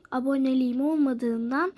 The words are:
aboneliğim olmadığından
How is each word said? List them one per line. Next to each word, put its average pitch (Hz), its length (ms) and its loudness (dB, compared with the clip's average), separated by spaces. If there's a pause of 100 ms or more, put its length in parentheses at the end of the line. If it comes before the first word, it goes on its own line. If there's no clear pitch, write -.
(120)
aboneliğim 262 680 0
olmadığından 262 960 0